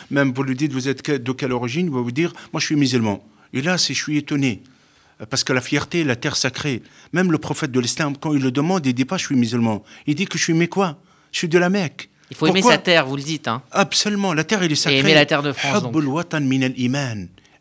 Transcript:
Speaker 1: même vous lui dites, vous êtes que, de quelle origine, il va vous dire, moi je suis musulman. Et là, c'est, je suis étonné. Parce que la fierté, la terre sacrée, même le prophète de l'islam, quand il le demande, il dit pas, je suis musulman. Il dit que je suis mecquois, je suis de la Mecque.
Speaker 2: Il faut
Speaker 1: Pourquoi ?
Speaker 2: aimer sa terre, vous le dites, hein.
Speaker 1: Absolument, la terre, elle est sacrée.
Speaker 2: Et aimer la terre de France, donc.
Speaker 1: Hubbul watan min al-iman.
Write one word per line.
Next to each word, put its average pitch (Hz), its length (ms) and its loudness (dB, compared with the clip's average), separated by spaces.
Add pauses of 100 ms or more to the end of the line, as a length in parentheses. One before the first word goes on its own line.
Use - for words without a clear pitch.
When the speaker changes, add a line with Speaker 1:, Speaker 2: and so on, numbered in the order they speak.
(120)
Speaker 1:
même 139 200 2
vous 135 120 -2
lui 131 100 -2
dites, 139 180 -2
vous 127 140 -4
êtes 135 160 -4
que, 147 140 -2
de 127 160 -4
quelle 131 200 -4
origine, 123 340 -2
il 160 60 -4
va 127 80 -2
vous 120 120 -4
dire, 170 200 -2 (200)
moi 160 80 -4
je - 60 -2
suis 156 100 0
musulman. 120 440 2 (320)
Et 127 100 -4
là, 175 160 0
c'est, 147 160 -2
je - 60 -2
suis 151 160 -2
étonné. 139 460 -2 (680)
Parce 131 140 0
que - 100 -2
la 127 80 2
fierté, 151 440 -2
la 131 100 0
terre 131 220 -4
sacrée, 127 460 -4 (300)
même 175 200 2
le 156 60 4
prophète 143 340 -4
de 127 80 2
l'islam, 139 360 -2
quand 156 160 -4
il 143 100 2
le 131 100 0
demande, 151 340 0
il 127 80 2
dit 127 100 0
pas, 180 140 -4
je - 80 -6
suis 143 80 -2
musulman. 117 480 2 (240)
Il 147 80 0
dit 135 120 -2
que 160 120 -6
je - 60 -2
suis 170 100 2
mecquois, 170 420 0 (360)
je - 60 -6
suis 175 100 -2
de 165 100 4
la 175 100 4
Mecque. 190 380 -2 (240)
Speaker 2:
Il 135 60 -14
faut 156 100 0
Speaker 1:
Pourquoi ? 185 140 4
Speaker 2:
aimer 233 100 6
sa - 80 6
terre, 165 280 4
vous 135 100 -4
le 139 80 -6
dites, 151 240 -4
hein. 117 120 -2 (120)
Speaker 1:
Absolument, 202 600 0
la 156 120 0
terre, 196 180 0
elle 170 80 2
est 147 60 0
sacrée. 143 220 2
Speaker 2:
Et - 20 4
aimer 147 140 4
la 147 120 6
terre 147 160 0
de 143 100 -2
France, 135 300 -2
donc. 123 80 -6
Speaker 1:
Hubbul 151 160 0
watan 160 340 -2
min 135 220 0
al-iman. 123 640 -4 (340)